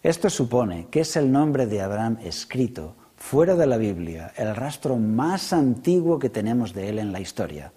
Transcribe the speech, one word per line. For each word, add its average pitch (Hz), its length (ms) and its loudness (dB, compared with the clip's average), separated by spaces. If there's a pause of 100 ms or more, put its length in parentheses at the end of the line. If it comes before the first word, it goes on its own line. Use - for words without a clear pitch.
Esto 165 260 2
supone 117 640 0
que 151 100 2
es 156 140 -2
el 143 160 4
nombre 139 340 4
de 104 160 -2
Abraham 107 420 -2
escrito 85 720 -4 (220)
fuera 170 380 2
de 165 120 4
la 127 80 4
Biblia, 85 640 -4
el 107 180 -2
rastro 135 400 -4
más 120 560 0
antiguo 165 680 2
que 131 120 0
tenemos 113 440 -2
de 98 140 -6
él 107 120 -4
en 104 120 -4
la 95 80 -6
historia. 76 580 -8